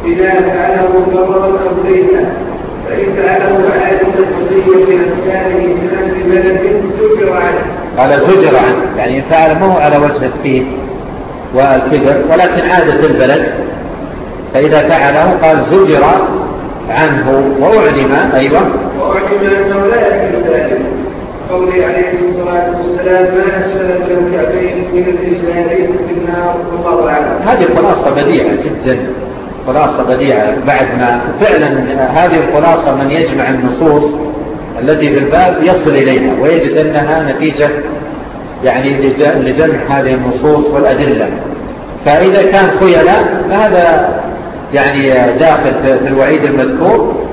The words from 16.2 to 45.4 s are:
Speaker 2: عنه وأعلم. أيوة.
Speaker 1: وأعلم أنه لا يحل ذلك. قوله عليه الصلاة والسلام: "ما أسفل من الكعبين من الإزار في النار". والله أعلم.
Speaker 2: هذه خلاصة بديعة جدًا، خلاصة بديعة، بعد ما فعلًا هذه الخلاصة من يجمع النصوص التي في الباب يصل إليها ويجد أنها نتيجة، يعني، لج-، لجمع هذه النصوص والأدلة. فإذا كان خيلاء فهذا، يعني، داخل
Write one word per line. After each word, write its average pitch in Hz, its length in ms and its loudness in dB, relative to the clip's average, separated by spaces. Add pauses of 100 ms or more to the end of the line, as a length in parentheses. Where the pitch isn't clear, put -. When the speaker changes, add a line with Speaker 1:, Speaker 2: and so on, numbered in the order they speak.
Speaker 2:
عنه 135 720 0
وأعلم. 135 720 2
أيوة. 139 260 2 (400)
Speaker 1:
وأعلم 196 640 0
أنه 196 220 0
لا 226 220 2
يحل 175 240 0 (200)
ذلك. 151 280 0 (680)
قوله 185 220 0
عليه 180 400 0 (160)
الصلاة 175 500 -2
والسلام: 180 460 0
"ما 185 360 0
أسفل 190 260 -2
من 180 400 0
الكعبين 180 680 -2
من 180 260 2
الإزار 170 580 -2 (320)
في 175 80 -4
النار". 175 400 -2 (280)
والله 170 260 0
أعلم. - 360 -2
Speaker 2:
هذه 220 200 2 (100)
خلاصة - 340 2
بديعة 143 440 0
جدًا، - 440 -2 (680)
خلاصة 131 360 0 (120)
بديعة، 135 400 0 (120)
بعد 139 200 2 (120)
ما 120 220 0 (200)
فعلًا 160 280 2 (560)
هذه 165 240 2
الخلاصة 147 460 2
من 135 160 -2
يجمع 135 380 0
النصوص 147 680 0 (680)
التي 151 280 0
في 143 80 2
الباب 170 440 2
يصل 180 280 2
إليها 131 420 2 (100)
ويجد 165 340 2
أنها 151 560 0
نتيجة، 147 360 0 (960)
يعني، 127 260 0
لج-، 135 460 0
لجمع 139 420 0 (100)
هذه 135 260 0
النصوص 147 560 0
والأدلة. 143 580 0 (760)
فإذا 185 380 4
كان 190 280 4 (100)
خيلاء 180 720 4
فهذا، 185 580 2 (680)
يعني، 139 360 0 (280)
داخل 160 440 2